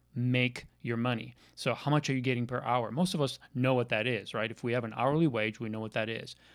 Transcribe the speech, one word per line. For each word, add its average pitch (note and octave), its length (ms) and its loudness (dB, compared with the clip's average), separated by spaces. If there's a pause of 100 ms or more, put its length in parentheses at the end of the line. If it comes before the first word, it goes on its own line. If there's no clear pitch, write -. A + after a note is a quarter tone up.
(160)
make B2 500 2 (160)
your A#2 160 -4
money. B2 380 -2 (200)
So B2 200 -2
how - 160 0
much D3 180 4
are C3+ 40 2
you C3 80 0
getting B2 260 0
per B2 140 -4
hour? A#2+ 280 0
Most F3 240 0
of D#3 80 0
us C3+ 160 -2 (160)
know B2+ 200 4
what B2 160 2
that A2 180 2
is, A2 260 -2
right? A2+ 160 -2
If - 140 -10
we A#2+ 100 0
have B2 120 0
an A2 100 -8
hourly C#3+ 320 4
wage, A2 320 0
we A2+ 100 -4
know G#2+ 120 -4
what A2 120 -8
that A2 160 0
is. - 260 -8 (200)